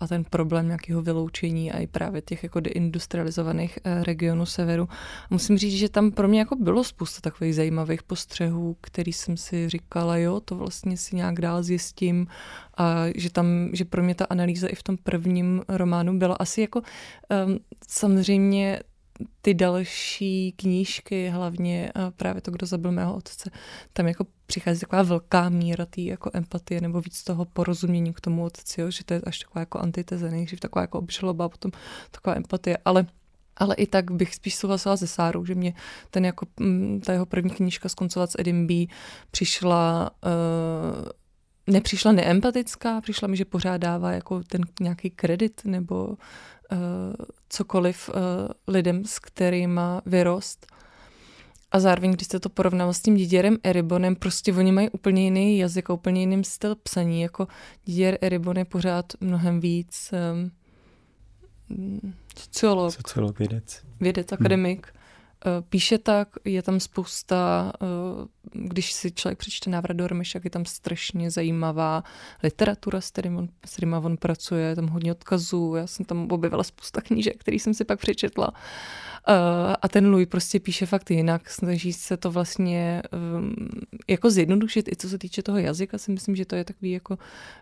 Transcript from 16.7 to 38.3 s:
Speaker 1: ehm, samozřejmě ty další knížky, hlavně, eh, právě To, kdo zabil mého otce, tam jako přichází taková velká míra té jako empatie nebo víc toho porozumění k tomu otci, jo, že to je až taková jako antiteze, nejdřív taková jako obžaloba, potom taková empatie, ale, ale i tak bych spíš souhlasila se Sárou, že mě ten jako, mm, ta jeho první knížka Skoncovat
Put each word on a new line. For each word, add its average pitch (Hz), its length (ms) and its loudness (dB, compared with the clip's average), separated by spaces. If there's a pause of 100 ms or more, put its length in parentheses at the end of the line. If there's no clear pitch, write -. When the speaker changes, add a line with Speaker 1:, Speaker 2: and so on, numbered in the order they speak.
Speaker 1:
ehm, 190 280 2 (300)
samozřejmě 196 920 4 (600)
ty 202 120 6
další 185 1040 0
knížky, 185 720 0
hlavně, 175 680 -2
eh, 185 200 -2
právě 185 260 -4
To, - 80 -8
kdo 175 160 -6
zabil 175 260 -2
mého 180 240 0
otce, - 340 -12 (420)
tam 170 160 0
jako 170 180 -2 (200)
přichází 170 340 -2
taková 190 220 2
velká 175 460 2
míra 170 380 0
té 180 140 -10
jako 180 340 -6
empatie 175 460 -4
nebo 170 200 -2
víc - 240 -8
toho 175 200 -2
porozumění 175 680 0
k - 80 -12
tomu 170 240 0
otci, - 360 -8
jo, 170 100 -2
že - 140 -8
to 175 100 -2
je 170 60 0
až - 180 -8
taková - 220 -10
jako - 180 -6
antiteze, 175 520 -4
nejdřív 170 300 -4
taková 175 200 -4
jako 175 180 -4
obžaloba, 175 500 -4
potom - 220 -8 (400)
taková - 260 -4
empatie, 175 480 -2
ale, 185 220 6 (500)
ale 196 180 2
i 202 120 2
tak 185 240 2
bych 175 240 0
spíš - 200 -6
souhlasila 196 420 0
se 190 100 -2
Sárou, 170 380 0
že 180 100 -4
mě 180 200 0 (360)
ten 185 140 2
jako, 180 220 -2 (140)
mm, 196 400 2
ta 190 120 -2
jeho 180 140 2
první 180 240 0
knížka 180 380 -2
Skoncovat 180 420 -2